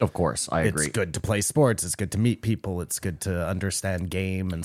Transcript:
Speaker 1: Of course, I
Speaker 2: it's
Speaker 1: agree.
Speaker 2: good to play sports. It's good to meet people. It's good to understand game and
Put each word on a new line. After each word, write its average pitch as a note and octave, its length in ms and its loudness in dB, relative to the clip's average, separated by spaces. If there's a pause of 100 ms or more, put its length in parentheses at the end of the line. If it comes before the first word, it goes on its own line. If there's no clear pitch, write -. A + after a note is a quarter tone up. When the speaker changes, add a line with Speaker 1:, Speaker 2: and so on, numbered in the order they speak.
Speaker 1:
Of A#2 120 4
course, D#2+ 380 0
I D#2+ 120 2
Speaker 2:
it's - 80 4
Speaker 1:
agree. D2+ 180 0
Speaker 2:
good F2 260 -2
to - 60 -4
play G#2 220 0
sports. C3+ 420 4
It's F2 100 -4
good G2 160 -2
to G2 80 -2
meet A#2 240 2
people. G2 380 -2
It's - 180 -4
good F2 220 -6
to F2 260 -2
understand F#2 640 -2
game F#2+ 420 -2
and E2 120 -4